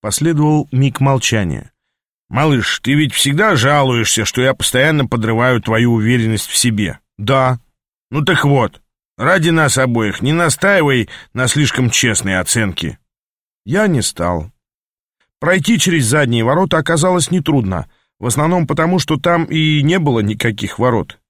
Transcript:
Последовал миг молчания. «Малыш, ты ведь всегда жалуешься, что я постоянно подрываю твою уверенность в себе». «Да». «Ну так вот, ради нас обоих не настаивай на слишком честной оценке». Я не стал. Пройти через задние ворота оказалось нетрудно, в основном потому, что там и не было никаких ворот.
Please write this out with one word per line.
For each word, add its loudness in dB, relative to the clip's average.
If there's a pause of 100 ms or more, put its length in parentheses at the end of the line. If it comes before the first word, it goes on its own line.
Последовал 0
миг 0
молчания. -2 (580)
«Малыш, 0
ты -2
ведь 0
всегда 0
жалуешься, 2
что -2
я 2
постоянно 0
подрываю 0
твою 2
уверенность 0
в -10
себе». -2 (180)
«Да». 0 (500)
«Ну -2
так 0
вот, 0 (360)
ради 2
нас 2
обоих 0
не 0
настаивай 0 (240)
на -2
слишком 0
честной 0
оценке». -4 (680)
Я 0
не 2
стал. -4 (880)
Пройти 0
через 0
задние 2
ворота 0
оказалось 0
нетрудно, -2 (300)
в -8
основном 0
потому, 0
что -2
там 0
и 0
не 2
было 0
никаких -4
ворот. -2 (100)